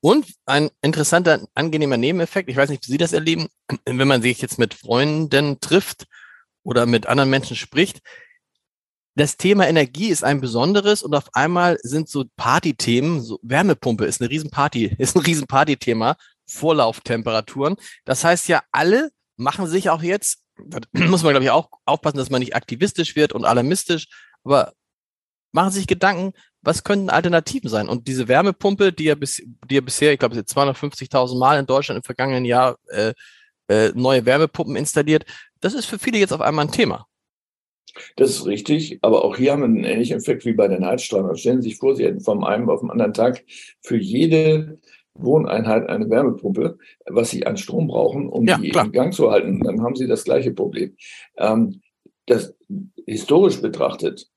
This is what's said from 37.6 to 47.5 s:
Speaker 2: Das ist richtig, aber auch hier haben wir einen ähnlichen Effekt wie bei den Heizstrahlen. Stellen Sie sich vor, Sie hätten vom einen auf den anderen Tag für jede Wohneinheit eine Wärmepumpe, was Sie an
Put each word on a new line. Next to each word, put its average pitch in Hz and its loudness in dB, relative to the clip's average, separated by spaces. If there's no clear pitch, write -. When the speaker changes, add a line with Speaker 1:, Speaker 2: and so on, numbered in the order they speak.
Speaker 2:
Das - 4
ist - -6
richtig, 151 -2
aber 110 4
auch - -2
hier 135 2
haben 143 0
wir 131 0
einen 107 2
ähnlichen 113 -2
Effekt - -4
wie 117 -2
bei 104 4
den 92 0
Heizstrahlen. 95 -2
Stellen 123 0
Sie 110 -4
sich 107 -10
vor, 135 2
Sie - 0
hätten - -2
vom 104 -2
einen 110 0
auf - 0
den 117 -6
anderen 107 0
Tag 123 0
für 123 -2
jede 156 2
Wohneinheit 113 0
eine 104 -2
Wärmepumpe, 117 0
was 117 0
Sie - -4
an 104 -4